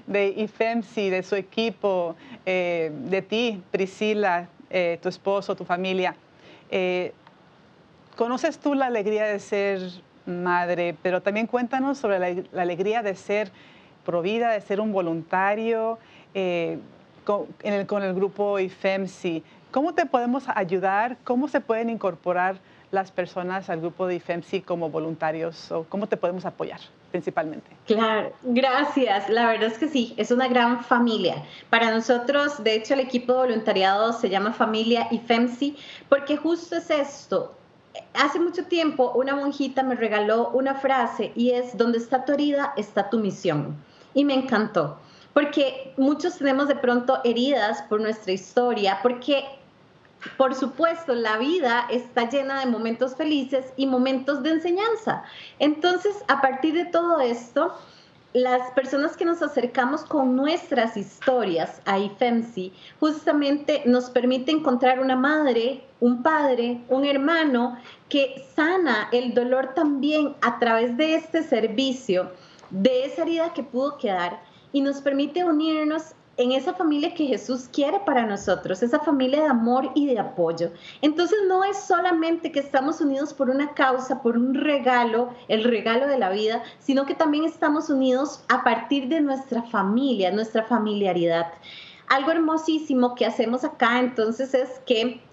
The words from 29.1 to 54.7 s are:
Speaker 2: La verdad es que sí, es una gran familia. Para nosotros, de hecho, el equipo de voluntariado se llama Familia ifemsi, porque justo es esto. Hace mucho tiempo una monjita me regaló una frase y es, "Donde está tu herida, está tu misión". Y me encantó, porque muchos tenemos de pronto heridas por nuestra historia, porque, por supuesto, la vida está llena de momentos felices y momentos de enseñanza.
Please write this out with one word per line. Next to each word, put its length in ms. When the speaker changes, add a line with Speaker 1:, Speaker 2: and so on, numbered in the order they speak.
Speaker 2:
La 180
verdad 220
es 80
que 100
sí, 300
es 120
una 200
gran 340
familia. 580
Para 200
nosotros, 720
de 140
hecho, 200
el 40
equipo 320
de 160
voluntariado 640
se 180
llama 220
Familia 580
ifemsi, 680
porque 260
justo 400
es 140
esto. 640
Hace 280
mucho 240
tiempo 500
una 220
monjita 460
me 120
regaló 540
una 260
frase 580
y 180
es, 260
"Donde 200
está 280
tu 80
herida, 420
está 340
tu 100
misión". 580
Y 120
me 80
encantó, 640
porque 640
muchos 440
tenemos 280
de 80
pronto 480
heridas 600
por 180
nuestra 320
historia, 680
porque, 440
por 160
supuesto, 640
la 220
vida 520
está 400
llena 300
de 80
momentos 480
felices 600
y 120
momentos 560
de 80
enseñanza. 720